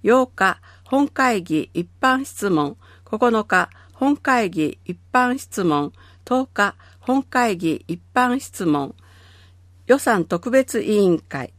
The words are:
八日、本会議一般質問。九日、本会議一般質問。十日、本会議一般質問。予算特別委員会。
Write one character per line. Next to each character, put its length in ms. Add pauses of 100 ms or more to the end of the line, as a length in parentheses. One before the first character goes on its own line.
八 240
日、 300 (280)
本 240
会 340
議 300
一 160 (120)
般 240
質 260
問。 260 (280)
九 140 (120)
日、 380 (300)
本 180
会 340
議 340
一 120 (160)
般 260
質 260
問。 280 (320)
十 300
日、 200 (260)
本 220
会 340
議 320
一 100 (160)
般 240
質 260
問。 280 (960)
予 120
算 260
特 260
別 300
委 160
員 220 (100)
会。 300